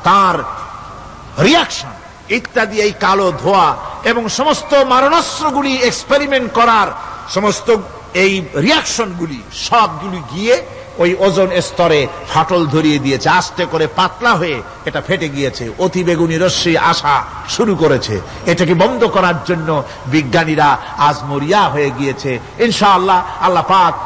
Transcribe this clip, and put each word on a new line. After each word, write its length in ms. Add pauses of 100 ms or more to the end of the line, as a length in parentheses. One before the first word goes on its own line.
তার 340 (1040)
reaction 460 (400)
ইত্যাদি, 520
এই 120
কালো 400 (100)
ধোঁয়া 340 (280)
এবং 240
সমস্ত 460
মারণাস্ত্রগুলি 1000
experiment 760
করার 340 (480)
সমস্ত 420 (380)
এই 300 (120)
রিয়াকশনগুলি 840 (100)
সবগুলি 720 (120)
গিয়ে 280 (360)
ওই 200
ওজোন 420
স্তরে 460 (220)
ফাটল 380
ধরিয়ে 320
দিয়েছে, 300
আস্তে 360
করে 220
পাতলা 480
হয়ে 280 (220)
এটা 160
ফেটে 280
গিয়েছে, 500
অতি 260
বেগুনি 340
রশ্মি 380
আসা 480 (240)
শুরু 280
করেছে। 440 (260)
এটাকে 280
বন্ধ 300
করার 400
জন্য 380 (240)
বিজ্ঞানীরা 720 (200)
আজ 240
মরিয়া 460
হয়ে 220
গিয়েছে। 480 (200)
ইনশাআল্লাহ, 640 (160)
আল্লাহ 220
পাক 320 (120)